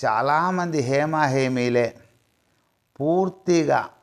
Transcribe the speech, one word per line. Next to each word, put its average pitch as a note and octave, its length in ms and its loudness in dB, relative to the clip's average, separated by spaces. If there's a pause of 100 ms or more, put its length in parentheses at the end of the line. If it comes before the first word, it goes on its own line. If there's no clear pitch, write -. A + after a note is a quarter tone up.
చాలామంది D#3 720 0
హేమా D3 460 0
హేమీలే B2+ 720 0 (1080)
పూర్తిగా E3 880 0 (140)